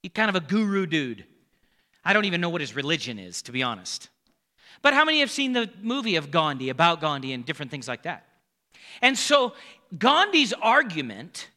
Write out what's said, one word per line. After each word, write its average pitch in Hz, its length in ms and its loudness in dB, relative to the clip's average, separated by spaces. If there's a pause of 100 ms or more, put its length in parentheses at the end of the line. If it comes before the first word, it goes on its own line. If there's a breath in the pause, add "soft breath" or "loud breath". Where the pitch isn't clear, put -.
He's 185 80 -12
kind 220 180 0
of 190 60 -2
a 185 40 2
guru 196 460 0
dude. 131 400 -4 (800)
I 185 80 2
don't 208 120 4
even 175 160 -2
know 175 80 -2
what 170 120 -4
his 117 140 -8
religion 139 420 -4
is, 90 260 -12
to - 80 -16
be 127 120 -2
honest. 104 460 -6 (720 soft breath)
But 285 120 4
how 285 100 4
many 311 160 2
have 277 120 2
seen 269 220 -2
the 233 160 0 (120)
movie 226 340 -2
of 143 160 -2
Gandhi, 143 380 0
about 160 320 2
Gandhi 139 320 -4
and 123 120 -8
different 143 260 -8
things 131 160 -10
like 123 160 -8
that? 156 220 -10 (760 loud breath)
And 254 160 4
so 269 360 2 (440 loud breath)
Gandhi's 294 560 4
argument 160 1040 0